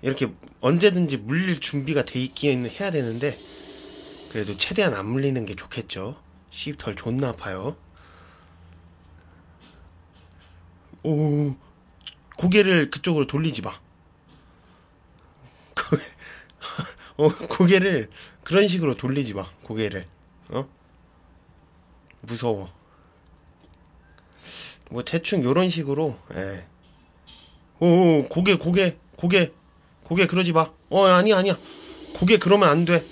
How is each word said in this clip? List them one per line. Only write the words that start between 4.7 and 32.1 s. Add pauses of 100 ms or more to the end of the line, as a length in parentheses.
안
물리는
게
좋겠죠. (300)
시입털
존나
아파요. (3250)
오, (840)
고개를
그쪽으로
돌리지
마.
<laughs> (1900)
고-,
어, (140)
고개를 (320)
그런
식으로
돌리지
마, (120)
고개를. (440)
어? (1500)
무서워. (2250)
뭐,
대충
요런
식으로, (160)
예. (1120)
오,
오,
고개,
고개, (180)
고개, (540)
고개
그러지
마. (200)
어,
아니야,
아니야. (580)